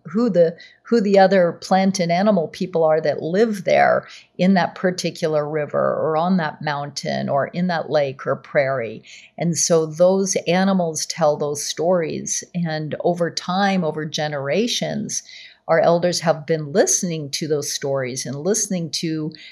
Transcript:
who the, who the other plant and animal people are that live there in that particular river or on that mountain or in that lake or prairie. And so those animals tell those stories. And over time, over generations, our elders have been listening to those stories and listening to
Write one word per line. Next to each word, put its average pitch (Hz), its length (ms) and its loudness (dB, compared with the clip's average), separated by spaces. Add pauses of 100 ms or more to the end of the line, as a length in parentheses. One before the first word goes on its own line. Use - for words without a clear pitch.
who 220 240 0
the, 170 260 4 (280)
who 233 180 2
the 196 160 4
other 190 420 6
plant 190 400 2
and 170 100 0
animal 180 380 2
people 175 340 -2
are 156 200 4
that 151 200 0
live 196 420 0
there 139 440 4 (300)
in 190 160 4
that 175 200 2
particular 160 720 -2
river 143 500 -2
or 156 200 0
on 180 220 2
that 151 240 -4
mountain 143 680 -6
or 135 200 0
in 180 180 -4
that 165 240 -4
lake 143 360 -2
or 135 100 -2
prairie. 131 680 -2 (340)
And 160 200 0
so 160 280 2
those 180 500 2 (120)
animals 180 580 0
tell 151 320 0
those 147 260 -4
stories. 156 800 -2 (120)
And 156 460 -4
over 175 300 0
time, 190 540 0
over 156 220 -4
generations, 151 1160 -2 (460)
our 165 100 4
elders 170 400 2
have 151 280 0
been 156 260 -4
listening 165 580 0
to 160 160 -6
those 143 260 -2
stories 139 540 -4
and 131 80 -8
listening 170 560 -2
to 156 420 -4 (200)